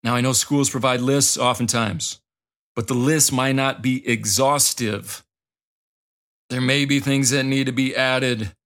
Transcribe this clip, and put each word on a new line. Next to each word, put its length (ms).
Now, 120
I 60
know 120
schools 380
provide 300
lists 360
oftentimes, 840
but 100
the 80
list 380
might 220
not 280
be 260
exhaustive. 1160
There 120
may 240
be 160
things 300
that 140
need 220
to 60
be 220
added 600